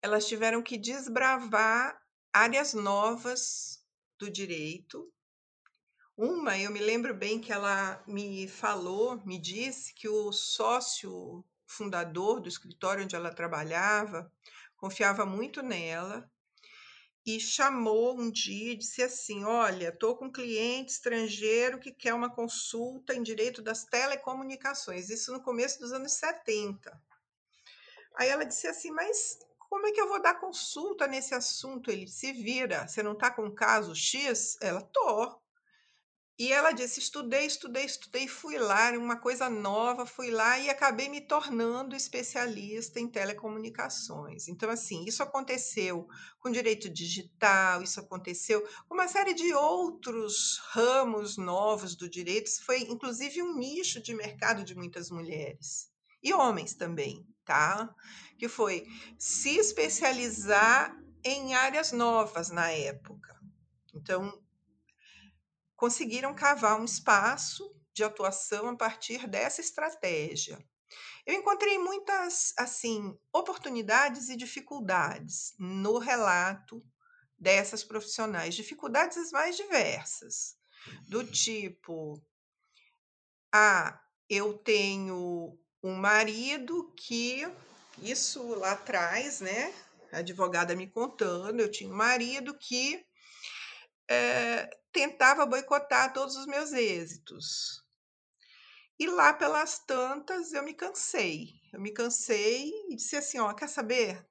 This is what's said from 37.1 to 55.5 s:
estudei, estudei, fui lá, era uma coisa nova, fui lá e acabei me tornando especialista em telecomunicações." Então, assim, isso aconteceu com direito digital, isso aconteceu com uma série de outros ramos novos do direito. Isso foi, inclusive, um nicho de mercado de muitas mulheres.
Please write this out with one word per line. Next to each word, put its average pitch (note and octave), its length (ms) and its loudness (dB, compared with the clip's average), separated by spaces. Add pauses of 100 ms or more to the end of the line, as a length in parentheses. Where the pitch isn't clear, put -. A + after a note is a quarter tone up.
estudei, C4+ 380 -4
estudei, C4+ 420 -6
fui - 320 -8
lá, A3 300 6
era A#3+ 100 2
uma A#3 200 -2
coisa B3 320 0
nova, A3+ 560 0
fui B3 260 -6
lá A3+ 260 6
e C#4 120 -2
acabei C#4 400 2
me C#4+ 100 -8
tornando C4+ 760 0
especialista A#3 1000 -6
em A#3 120 -4
telecomunicações." A3 1400 -6
Então, F3 220 -4
assim, A3+ 340 -6
isso A3 180 -4
aconteceu A#3+ 840 -4 (320)
com B3+ 100 -6
direito A3+ 400 0
digital, F3+ 960 2
isso F#3+ 160 -6
aconteceu F#3 640 -2 (220)
com - 80 -12
uma F4+ 140 2
série G4 240 2
de E4+ 200 2
outros C#4+ 1080 0 (100)
ramos A#3 640 4
novos F#3+ 580 0
do F3 160 -10
direito. F3+ 380 -2
Isso - 160 -4
foi, B3+ 200 2
inclusive, B3+ 600 -4
um F4 140 -2
nicho C#4 440 -4
de A#3 120 -8
mercado G#3+ 500 -2
de F#3 100 -12
muitas F3 380 -10
mulheres. E3 800 -8 (320)